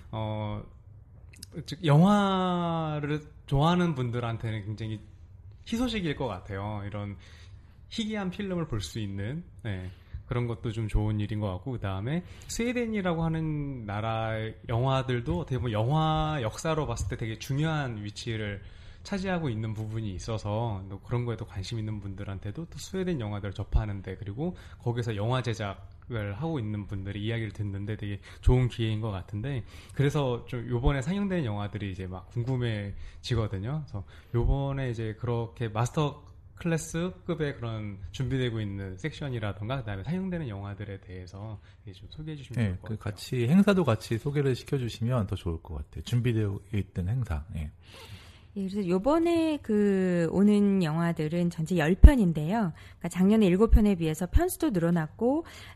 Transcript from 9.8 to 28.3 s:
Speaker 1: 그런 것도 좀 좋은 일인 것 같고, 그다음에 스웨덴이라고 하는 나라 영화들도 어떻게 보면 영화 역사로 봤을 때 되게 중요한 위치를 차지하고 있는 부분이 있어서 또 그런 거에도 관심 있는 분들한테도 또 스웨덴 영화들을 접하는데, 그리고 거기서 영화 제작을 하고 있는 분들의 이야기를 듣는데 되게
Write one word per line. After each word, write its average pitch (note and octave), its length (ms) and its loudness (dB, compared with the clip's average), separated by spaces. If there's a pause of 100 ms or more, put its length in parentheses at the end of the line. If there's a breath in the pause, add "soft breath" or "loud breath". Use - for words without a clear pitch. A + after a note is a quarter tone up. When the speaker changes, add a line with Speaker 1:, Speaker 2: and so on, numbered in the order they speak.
Speaker 1:
그런 A#2+ 200 -2
것도 A#2 260 -4
좀 G#2+ 160 -2
좋은 G#2+ 320 2
일인 G#2 200 -2
것 G#2 120 0
같고, F2+ 200 -6
그다음에 G#2+ 500 -2 (260 loud breath)
스웨덴이라고 A3 760 0
하는 D3+ 600 -2
나라 A2 440 -2 (380)
영화들도 B2+ 720 2
어떻게 C3 180 -2
보면 A#2+ 140 0
영화 D#3 720 2
역사로 D3+ 440 0
봤을 A#2 220 -2
때 B2+ 80 -4
되게 A2+ 220 -4
중요한 C#3 680 0
위치를 G#2 580 -4 (400 loud breath)
차지하고 F#3 480 0
있는 A2 240 -2
부분이 A2 400 -4
있어서 G#2+ 720 -2
또 G2 120 -10
그런 B2 240 -2
거에도 A#2+ 200 -4
관심 G2 360 -6
있는 G#2+ 200 -4
분들한테도 G2 680 -8
또 - 120 -12
스웨덴 F3+ 420 -4
영화들을 G#2 320 -4
접하는데, G2 640 0
그리고 A#2 400 -4 (220 loud breath)
거기서 A#2 380 -2
영화 A#2 260 0
제작을 G#2 960 -4
하고 D#3+ 200 -2
있는 G#2+ 260 -4
분들의 G2+ 360 -6
이야기를 A2+ 300 -2
듣는데 G2+ 440 -4
되게 G2+ 240 -6 (220 loud breath)